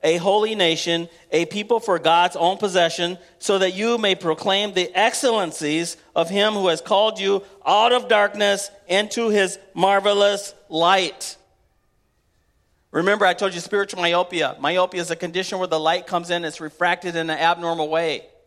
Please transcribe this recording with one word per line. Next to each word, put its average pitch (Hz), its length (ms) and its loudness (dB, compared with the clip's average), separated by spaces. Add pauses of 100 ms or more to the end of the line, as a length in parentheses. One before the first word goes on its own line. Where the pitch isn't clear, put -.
a 160 140 2
holy 208 380 0
nation, 170 540 0 (220)
a 170 140 2
people 208 340 -2
for 185 200 -2
God's 170 360 2
own 175 220 0
possession, 180 600 0 (220)
so 196 200 0
that 185 140 2
you 226 240 -2
may 202 180 0
proclaim 190 580 -2
the 180 200 0
excellencies 185 1040 0 (180)
of 165 140 0
him 202 240 2
who 196 140 0
has 165 140 0
called 208 380 0
you 196 240 0 (220)
out 214 280 4
of 247 140 -2
darkness 202 640 2 (160)
into 214 420 0
his 196 280 0 (160)
marvelous 202 800 2 (140)
light." 170 720 0 (1500)
Remember, 202 340 2
I 180 80 4
told 190 200 -2
you 175 80 -8
spiritual 196 400 -4
myopia. 175 580 0
Myopia 180 420 0
is 170 100 -6
a 160 40 -4
condition 185 440 -6
where 185 80 -2
the 165 120 0
light 170 280 0
comes 170 220 -4
in, 175 140 -2
it's 156 160 -8
refracted 175 560 -2
in 165 140 -4
an 156 100 -2
abnormal 170 480 0
way. 160 380 -2 (220)